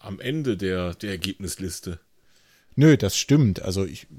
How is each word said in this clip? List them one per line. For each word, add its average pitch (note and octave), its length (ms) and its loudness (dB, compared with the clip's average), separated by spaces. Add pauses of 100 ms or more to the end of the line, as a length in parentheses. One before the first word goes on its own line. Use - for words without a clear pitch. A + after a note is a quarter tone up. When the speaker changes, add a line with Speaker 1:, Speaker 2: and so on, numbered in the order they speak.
Speaker 1:
äh, - 40 -20
am G2 160 -10
Ende C3+ 360 -2
der, F2+ 380 -2
der G#2 160 -10
Ergebnisliste. F2+ 880 -8 (800)
Speaker 2:
Nö, D3 200 8
das - 220 0
stimmt. C3 420 4
Also F#2+ 240 -4
ich D#2+ 220 -12 (120)